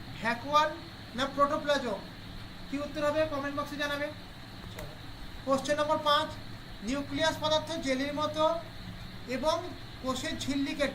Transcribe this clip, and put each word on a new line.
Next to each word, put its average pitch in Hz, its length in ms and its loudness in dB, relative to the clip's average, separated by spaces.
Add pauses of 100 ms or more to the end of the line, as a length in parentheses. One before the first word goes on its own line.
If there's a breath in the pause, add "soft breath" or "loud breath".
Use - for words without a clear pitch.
(220)
ভ্যাকুয়াল 285 480 4 (480)
না 262 60 2 (120)
প্রোটোপ্লাজম? 277 640 2 (680)
কি - 80 -6 (100)
উত্তর 294 240 -4
হবে? 302 120 4 (120)
কমেন্ট 285 240 -2
বক্সে 285 260 -4
জানাবে। 294 240 0 (680)
চলো, - 200 -8 (520)
কোশ্চেন 269 340 4
নম্বর 302 280 4
পাঁচ, 302 220 6 (580)
নিউক্লিয়াস 285 560 2
পদার্থ 311 260 4 (160)
জেলির 269 360 2
মতো 302 240 2 (920)
এবং 311 220 4 (460)
কোষের 262 300 -2 (100)
ঝিল্লিকে 285 520 2